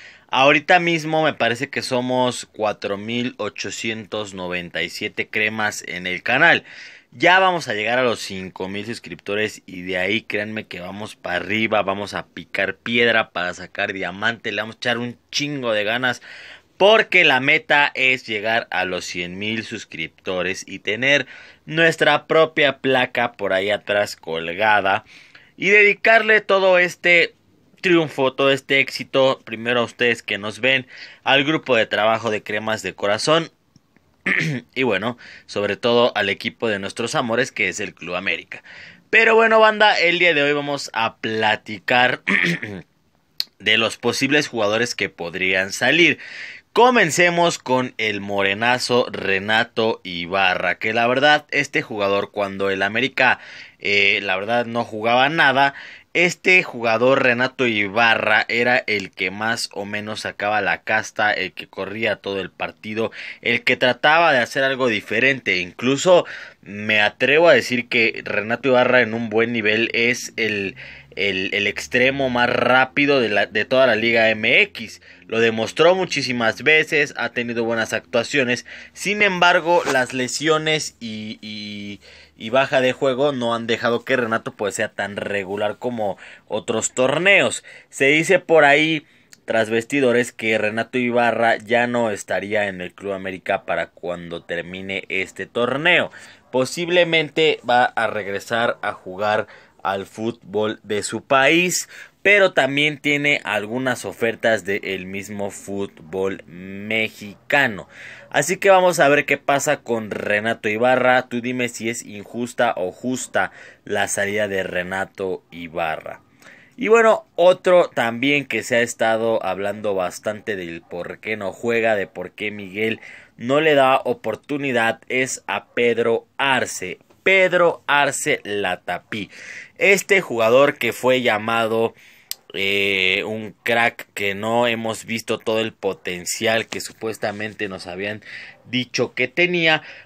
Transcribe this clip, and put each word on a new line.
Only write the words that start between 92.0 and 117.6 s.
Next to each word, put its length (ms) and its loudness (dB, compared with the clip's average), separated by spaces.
estaría 600 -2
en 100 -10
el 140 -10
Club 180 -8
América 540 -4
para 220 -4
cuando 580 -10
termine 640 -8
este 360 -6
torneo. 640 0
Posiblemente 1080 0
va 140 4
a 240 -2
regresar 760 -4
a 120 -4
jugar 540 -2
al 220 -4
fútbol 800 -6
de 200 -4
su 200 -8
país, 640 2
pero 280 6
también 460 0
tiene 480 0
algunas 580 -4
ofertas 640 -2
del 400 -6
mismo 440 -8
fútbol 960 -6
mexicano. 1400 -4
Así 280 -2
que 120 2
vamos 300 6
a 80 6
ver 180 4
qué 120 0
pasa 400 0
con 340 -6
Renato 560 -2
Ibarra. 640 2
Tú 100 -4
dime 300 -4
si 200 -6
es 160 -8
injusta 680 -4
o 160 -4
justa 600 -4
la 240 -2
salida 400 -2
de 140 -2
Renato 800 -6
Ibarra. 680 -8
Y 140 -4
bueno, 360 6
otro 580 6